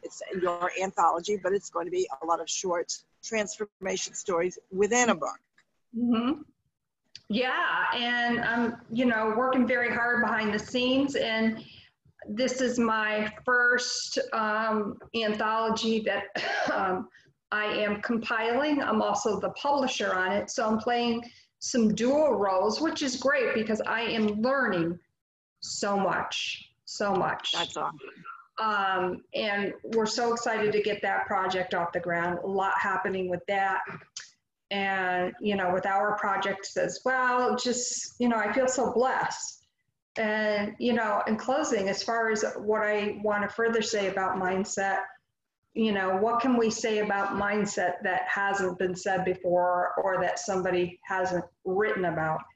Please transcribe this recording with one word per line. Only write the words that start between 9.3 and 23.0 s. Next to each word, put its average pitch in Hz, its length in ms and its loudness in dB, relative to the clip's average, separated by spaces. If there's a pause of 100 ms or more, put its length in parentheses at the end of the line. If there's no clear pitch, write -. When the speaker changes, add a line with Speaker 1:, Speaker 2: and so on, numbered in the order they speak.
Speaker 2:
working 262 300 4
very 240 300 0
hard 240 260 2
behind 220 320 0
the 214 60 0
scenes, 254 560 0
and 220 480 0 (680)
this 247 320 0
is 247 160 0
my 214 540 0 (140)
first, 247 760 2 (140)
um, 214 640 0 (180)
anthology 220 880 0
that, 202 240 -2 (440)
<coughs> 285 40 0
um, 190 340 0 (440)
I 208 140 -2
am 208 360 -2
compiling. 240 840 0
I'm 214 180 2
also 202 380 0
the 190 120 -2
publisher 254 640 0
on 185 200 0
it, - 180 -2
so 226 160 0
I'm 220 100 2
playing 240 460 0 (360)
some 220 360 2
dual 269 400 4
roles, 196 460 2
which 320 200 0